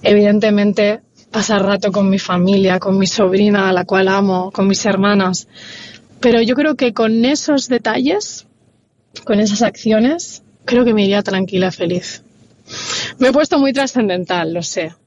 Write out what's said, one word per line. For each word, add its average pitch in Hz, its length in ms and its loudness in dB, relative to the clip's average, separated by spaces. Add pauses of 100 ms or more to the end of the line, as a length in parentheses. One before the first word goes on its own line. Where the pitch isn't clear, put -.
Evidentemente, 208 1000 2 (280)
pasar 208 340 0
rato 196 280 0
con 196 180 0
mi 196 100 0
familia, 185 600 2
con 190 180 -2
mi 190 100 2
sobrina, 196 600 2
a 185 40 2
la 180 120 0
cual 190 220 0
amo, 190 440 0
con 196 160 0
mis 196 180 0
hermanas. 196 640 0 (720)
Pero 233 220 4
yo 233 140 0
creo 294 200 0
que 240 180 -2
con 226 320 0
esos 285 420 0
detalles, 254 800 -4 (760)
con 208 160 0
esas 208 220 0
acciones, 226 800 -2 (220)
creo 247 180 2
que 240 100 2
me 208 100 2
iría 202 200 0
tranquila, 185 480 -2
feliz. - 520 -6 (960)
Me 254 100 4
he - 20 2
puesto 294 280 2
muy 269 140 2
trascendental, 185 800 -2
lo 170 100 -6
sé. 165 300 -8 (140)